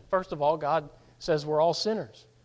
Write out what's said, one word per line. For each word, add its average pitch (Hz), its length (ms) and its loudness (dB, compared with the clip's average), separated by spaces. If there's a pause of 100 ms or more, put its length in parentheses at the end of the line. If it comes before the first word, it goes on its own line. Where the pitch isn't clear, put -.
First 185 220 -2
of 156 100 -8
all, 147 140 4
God 151 340 -2 (300)
says 151 260 -2
we're 151 160 2
all 165 120 4
sinners. 208 520 -6 (200)